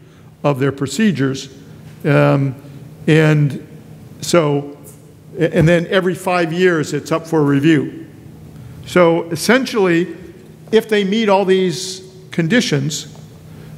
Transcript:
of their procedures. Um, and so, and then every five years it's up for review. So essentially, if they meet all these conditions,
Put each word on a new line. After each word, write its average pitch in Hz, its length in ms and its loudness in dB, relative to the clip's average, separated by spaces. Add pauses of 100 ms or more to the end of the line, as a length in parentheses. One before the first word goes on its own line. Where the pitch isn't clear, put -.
(420)
of 143 160 0
their 135 140 0
procedures. 139 840 -2 (480)
Um, 143 500 2 (520)
and 151 580 2 (560)
so, 147 560 0 (640)
and 165 300 2
then 170 180 2
every 185 280 0
five 175 380 -2
years 170 400 0
it's 143 200 -6
up 160 140 -2
for 156 180 0
review. 143 640 0 (800)
So 170 440 2
essentially, 185 880 0 (560)
if 220 160 2
they 208 160 0
meet 214 240 0
all 196 160 2
these 185 680 -2 (180)
conditions, 160 880 -2 (600)